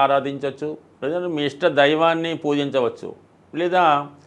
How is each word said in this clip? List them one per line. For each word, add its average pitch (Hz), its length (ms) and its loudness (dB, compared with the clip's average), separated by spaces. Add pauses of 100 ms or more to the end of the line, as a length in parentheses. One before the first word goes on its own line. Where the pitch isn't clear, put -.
ఆరాధించవచ్చు, 139 640 -2 (340)
లేదంటే 175 320 -4
మీ 147 160 -2
ఇష్ట 139 120 -6 (160)
దైవాన్ని 165 520 2 (120)
పూజించవచ్చు, 139 640 -2 (440)
లేదా 175 320 0 (420)